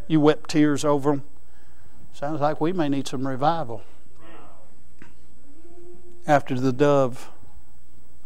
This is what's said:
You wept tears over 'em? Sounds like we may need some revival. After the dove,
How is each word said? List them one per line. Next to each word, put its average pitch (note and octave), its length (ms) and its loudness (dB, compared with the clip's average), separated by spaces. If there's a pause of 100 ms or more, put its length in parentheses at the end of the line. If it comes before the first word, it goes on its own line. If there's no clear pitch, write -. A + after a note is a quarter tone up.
You D#3+ 140 4
wept D3 300 4
tears D3+ 340 2
over D3 260 2
'em? C#3 140 0 (880)
Sounds D3 280 -2
like D3 200 2
we D#3+ 120 2
may E3 160 2
need C#3 200 0
some C3+ 180 -2
revival. C3+ 560 0 (2500)
After C3+ 320 2
the C3 120 2
dove, C3+ 580 2 (960)